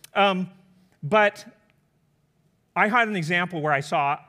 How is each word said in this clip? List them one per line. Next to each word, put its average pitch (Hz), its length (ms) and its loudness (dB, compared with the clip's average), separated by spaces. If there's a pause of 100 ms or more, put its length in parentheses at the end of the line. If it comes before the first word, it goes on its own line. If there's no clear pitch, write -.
(140)
Um, 190 340 2 (540)
but 202 420 0 (1300)
I 196 140 2
had 226 200 2
an 214 80 -6
example 175 440 -4
where 147 140 0
I 135 60 0
saw, 147 380 -2 (100)